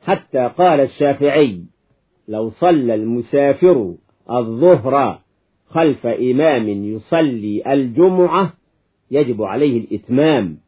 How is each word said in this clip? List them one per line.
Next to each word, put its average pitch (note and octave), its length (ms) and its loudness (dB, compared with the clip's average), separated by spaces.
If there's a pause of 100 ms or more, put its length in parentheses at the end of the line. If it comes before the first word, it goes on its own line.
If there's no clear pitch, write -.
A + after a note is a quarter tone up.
حتى C3 560 -4
قال E3+ 220 4
الشافعي: C#3 800 0 (680)
"لو A2 220 -6
صلى C#3 440 0
المسافر B2 1000 0 (360)
الظهر B2 880 0 (480)
خلف D#3 400 -2
إمام B2+ 640 0
يصلي G#2+ 920 -4 (100)
الجمعة E3+ 800 0 (580)
يجب B2 320 -2
عليه A#2 380 -2
الإتمام". A2+ 760 -2 (120)